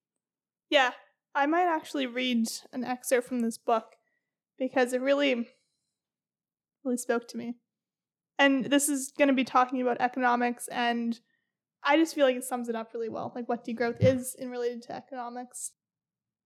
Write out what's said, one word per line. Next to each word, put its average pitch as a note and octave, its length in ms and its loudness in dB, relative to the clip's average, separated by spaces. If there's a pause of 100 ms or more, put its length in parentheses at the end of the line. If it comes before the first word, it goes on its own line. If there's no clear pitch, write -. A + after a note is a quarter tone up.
(720)
Yeah. C4 220 4 (420)
I C#4+ 120 2
might E4+ 200 2
actually D#4 400 -2
read A#3+ 420 0 (240)
an B3+ 120 -6
excerpt B3 440 0
from B3 120 -4
this A3+ 180 -4
book - 380 -2 (640)
because B3+ 340 0
it B3+ 80 0
really, C4+ 480 2 (1400)
really B3+ 120 -2
spoke A#3+ 320 -2
to - 80 -12
me. A#3 180 -8 (840)
And C4+ 280 4
this C#4 220 4
is C4+ 280 -4
gonna C#4+ 160 4
be B3+ 120 2
talking B3+ 360 2
about A#3+ 200 0
economics, B3 680 0
and A#3 500 -2 (640)
I C#4+ 140 4
just D#4+ 180 2
feel C#4+ 120 4
like B3+ 100 2
it B3+ 80 -8
sums B3 240 -6
it A3+ 80 -4
up A3+ 180 -10
really A3+ 140 -6
well, A3+ 260 -8
like, B3 140 -8
what A#3+ 160 -4
degrowth A#3 380 -2
is C4 320 2
in B3+ 160 -10
related A#3+ 320 -4
to - 120 -12
economics. B3 800 -12 (720)